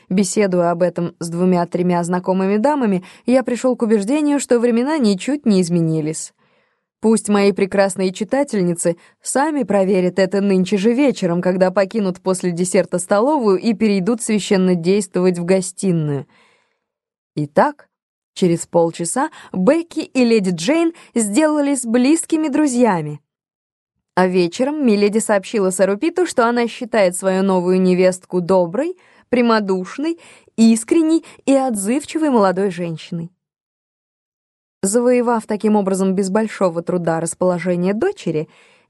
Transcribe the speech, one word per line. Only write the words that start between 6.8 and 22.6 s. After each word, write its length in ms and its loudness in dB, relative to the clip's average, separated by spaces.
Пусть 280 2
мои 240 4
прекрасные 600 0
читательницы 840 -2
сами 420 -2
проверят 540 0
это 220 0
нынче 380 2
же 140 2
вечером, 500 0
когда 280 0
покинут 500 -2
после 320 -2
десерта 460 0
столовую 600 0
и 160 -2
перейдут 480 0
священно 520 0
действовать 640 0
в 60 -4
гостиную. 840 -2
Итак, 540 0
через 320 0
полчаса 640 -2
Бекки 480 0
и 240 0
леди 260 2
Джейн 440 0
сделались 720 0
близкими 640 0
друзьями. 720 0